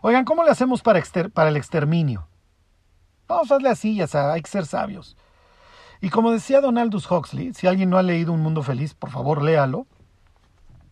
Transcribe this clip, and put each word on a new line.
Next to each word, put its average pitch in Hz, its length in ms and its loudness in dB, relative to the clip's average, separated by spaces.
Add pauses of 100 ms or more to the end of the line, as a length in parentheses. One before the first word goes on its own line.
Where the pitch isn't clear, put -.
"Oigan, 247 220 4
¿cómo 320 200 0
le 311 60 6
hacemos 254 320 0
para 196 180 4
exter-, 175 300 -4
para 156 180 2
el 151 80 0
exterminio?". 147 720 -2 (960)
Vamos 330 240 0
a 285 40 6
darle 269 160 2
así, 214 260 -2
ya 180 100 0
sea, 143 260 0
hay 165 100 -4
que - 80 -18
ser 190 160 -4
sabios. - 500 -8 (840)
Y 185 100 -4
como 226 200 2
decía 269 300 2
Don 247 180 2
Aldous 214 320 -2
Huxley, 175 440 -4
si - 120 -6
alguien 185 240 2
no 180 80 4
ha 185 40 4
leído 170 300 0
Un 165 80 0
Mundo 160 220 -2
Feliz, 135 320 -4
por 139 160 -12
favor, 143 320 -2
léalo. 151 440 0 (1040)